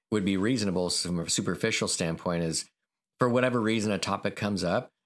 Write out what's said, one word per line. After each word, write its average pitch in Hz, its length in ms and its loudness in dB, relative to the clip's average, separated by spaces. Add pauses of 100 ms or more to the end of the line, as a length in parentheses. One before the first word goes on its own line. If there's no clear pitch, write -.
(120)
would 104 140 2
be 98 120 4
reasonable 98 520 2
from 87 300 -2
a 82 100 -4
superficial 98 580 0
standpoint 85 560 -2
is 82 220 -2 (540)
for 123 100 4
whatever 123 320 2
reason, 110 300 2
a 95 80 0
topic 98 360 -2
comes 101 280 -2
up 98 280 0 (140)